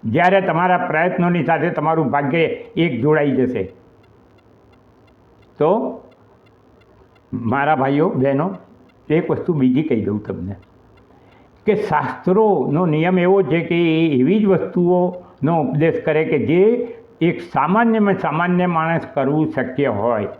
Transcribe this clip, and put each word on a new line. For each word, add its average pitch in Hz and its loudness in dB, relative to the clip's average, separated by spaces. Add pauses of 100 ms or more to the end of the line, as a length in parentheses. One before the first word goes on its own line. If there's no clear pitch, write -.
જ્યારે 170 2
તમારા 180 0
પ્રયત્નોની 175 0
સાથે 160 0
તમારું 160 0
ભાગ્ય 143 0 (380)
એક 147 0
જોડાઈ 147 2
જશે. 123 0 (1900)
તો 180 0 (1300)
મારા 131 0
ભાઈઓ, 143 0
બહેનો, 139 -2 (540)
એક 160 0
વસ્તુ - -2
બીજી 131 2
કહી 110 -2
દઉં 104 -4
તમને 95 -10 (1080)
કે 214 2
શાસ્ત્રોનો 165 0
નિયમ 165 2
એવો 185 4
છે 160 0
કે 165 0
એ 143 2
એવી 180 2
જ 208 2
વસ્તુઓનો 180 0
ઉપદેશ 156 0
કરે 156 0
કે 151 -2
જે 196 2 (260)
એક 165 0
સામાન્યમાં 208 2
સામાન્ય 180 0
માણસ 160 -2
કરવું 147 0
શક્ય 135 -4
હોય. 107 -2 (120)